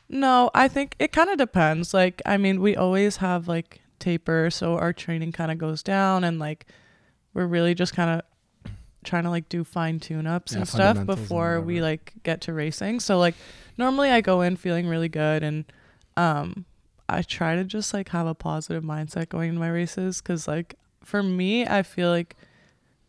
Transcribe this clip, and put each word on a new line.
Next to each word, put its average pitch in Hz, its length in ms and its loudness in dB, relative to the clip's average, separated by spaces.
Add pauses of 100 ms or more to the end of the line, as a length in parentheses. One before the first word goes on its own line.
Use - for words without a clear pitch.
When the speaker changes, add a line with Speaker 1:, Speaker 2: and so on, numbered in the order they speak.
Speaker 1:
No, 254 460 4
I 185 140 6
think - 320 -4
it 302 120 2
kinda 349 240 2
depends. 170 600 2
Like, 185 320 2
I 202 100 2
mean, 190 240 2
we 202 140 4
always 190 420 2
have, 180 300 -2
like, 170 340 -4 (180)
taper, 165 520 0
so 170 260 -2
our 170 160 0
training 165 400 -6
kinda 160 220 -4
goes 156 280 -4
down, 190 400 2
and, 170 160 0
like, 151 280 -8 (680)
we're 180 140 0
really 170 280 4
just 180 200 -2
kinda 170 280 0 (800)
trying 170 200 -2
to, 175 60 -2
like, 170 200 -2
do 170 140 -4
fine 160 360 -2
tune-ups 160 520 -4
Speaker 2:
Yeah, - 80 -4
Speaker 1:
and 185 80 -2
stuff - 120 0 (180)
Speaker 2:
fundamentals 196 220 0
and 107 80 -6
Speaker 1:
before 170 340 0
we, 170 140 -2
Speaker 2:
whatever. 165 160 0
Speaker 1:
like, - 220 -8 (100)
get 165 180 -2
to 170 120 -6
racing. 160 480 -4
So, 196 180 2
like, 175 160 4 (420)
normally 269 320 2
I 247 120 6
go 185 200 4
in 175 160 2
feeling 175 300 -2
really 165 220 0
good, 156 340 0
and, 151 200 -4 (540)
um, 170 480 0 (420)
I 180 140 0
try 165 340 -2
to 185 80 0
just, 208 300 -6
like, 196 160 -4
have 170 180 -2
a 160 80 -2
positive 160 480 -6
mindset 156 460 -6
going 165 200 -4
into 170 120 -2
my 165 80 -2
races, 175 520 -4
'cause, 170 280 -6
like, 165 260 -6 (280)
for 202 200 -2
me, 190 440 0
I 202 160 2
feel 175 260 0
like 170 260 0 (720)